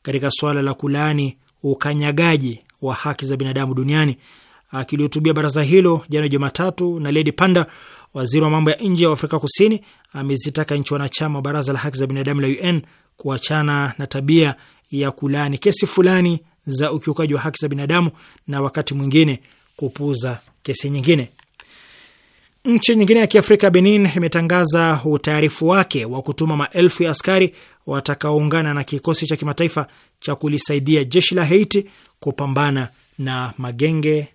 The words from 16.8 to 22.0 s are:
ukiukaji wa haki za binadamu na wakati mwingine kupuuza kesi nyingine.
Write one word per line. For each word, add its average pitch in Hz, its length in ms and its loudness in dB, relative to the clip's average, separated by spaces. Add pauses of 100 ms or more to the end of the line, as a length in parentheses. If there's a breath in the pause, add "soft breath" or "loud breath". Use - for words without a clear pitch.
ukiukaji 156 420 -2
wa 139 80 -2
haki 151 200 -6
za 151 60 -4
binadamu 143 440 0 (360 loud breath)
na 139 140 -4
wakati 139 320 -4
mwingine 139 480 2 (340 soft breath)
kupuuza 127 640 -6 (240)
kesi 139 260 -4
nyingine. 139 400 2 (1400 soft breath)